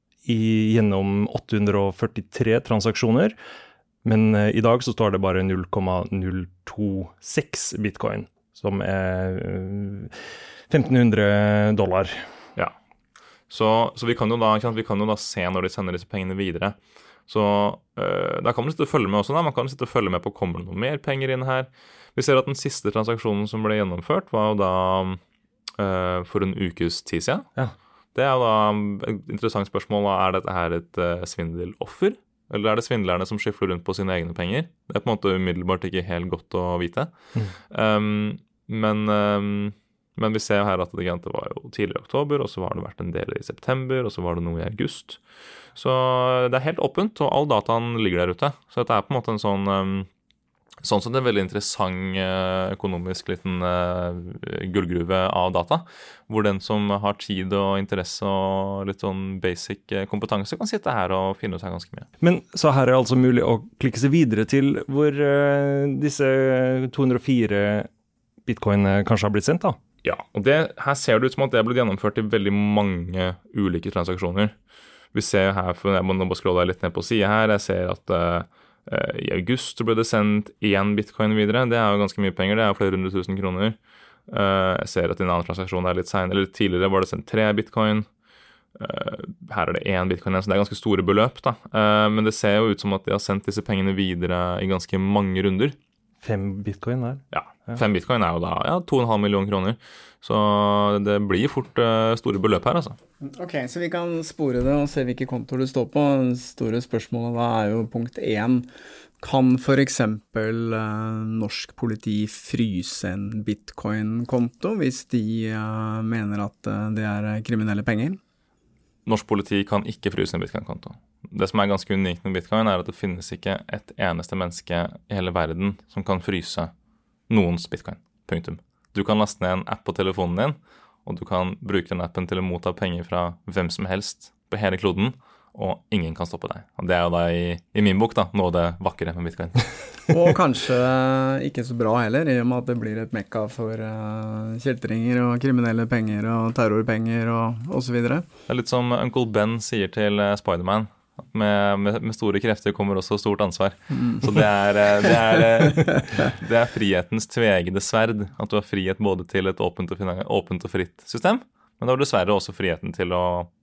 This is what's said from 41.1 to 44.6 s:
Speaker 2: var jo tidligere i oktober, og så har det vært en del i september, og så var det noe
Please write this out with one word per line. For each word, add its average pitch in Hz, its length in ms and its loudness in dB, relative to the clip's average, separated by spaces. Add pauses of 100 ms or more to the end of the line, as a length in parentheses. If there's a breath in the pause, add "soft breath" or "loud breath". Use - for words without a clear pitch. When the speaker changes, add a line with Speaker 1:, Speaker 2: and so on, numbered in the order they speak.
Speaker 2:
var - 220 -8
jo - 120 -12
tidligere 104 320 -4
i - 60 -14
oktober, 143 340 0
og - 80 -4
så - 140 -8
har 90 160 -6
det - 80 -8
vært - 180 -16
en 87 80 -4
del 87 240 -6
i - 60 -8
september, 131 640 -4
og 104 60 -6
så 90 100 -8
var 87 140 -2
det 87 80 -4
noe 85 180 -4